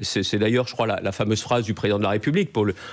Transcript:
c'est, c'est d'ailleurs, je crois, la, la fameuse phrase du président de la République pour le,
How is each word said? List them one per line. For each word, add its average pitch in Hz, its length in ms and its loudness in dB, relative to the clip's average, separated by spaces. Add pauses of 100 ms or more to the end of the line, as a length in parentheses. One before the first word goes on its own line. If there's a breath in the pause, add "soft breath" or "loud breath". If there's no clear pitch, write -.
c'est, 101 200 0
c'est 101 160 0
d'ailleurs, 120 300 2
je - 60 -12
crois, 117 120 0
la, 101 140 -2
la 98 120 -2
fameuse 107 280 0
phrase 120 240 0
du 104 80 -2
président 104 260 0
de 104 40 0
la 98 80 2
République 147 420 0
pour 107 140 2
le, 95 80 0 (180 loud breath)